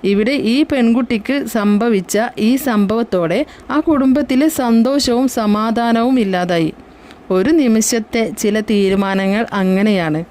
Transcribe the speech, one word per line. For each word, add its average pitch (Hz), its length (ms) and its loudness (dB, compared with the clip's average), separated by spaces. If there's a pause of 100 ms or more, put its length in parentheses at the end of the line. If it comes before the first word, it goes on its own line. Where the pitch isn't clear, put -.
(120)
ഇവിടെ 214 240 0 (180)
ഈ 262 40 2 (140)
പെൺകുട്ടിക്ക് 247 640 0 (180)
സംഭവിച്ച 208 600 0 (320)
ഈ - 20 4 (160)
സംഭവത്തോടെ 208 720 0 (360)
ആ 302 120 2
കുടുംബത്തിലെ 277 600 2 (140)
സന്തോഷവും 247 680 2 (120)
സമാധാനവും 226 880 0
ഇല്ലാതായി. 180 460 -2 (680)
ഒരു 202 140 2 (100)
നിമിഷത്തെ 226 600 0 (180)
ചില 214 180 0 (100)
തീരുമാനങ്ങൾ 196 760 0 (100)
അങ്ങനെയാണ്. 190 760 0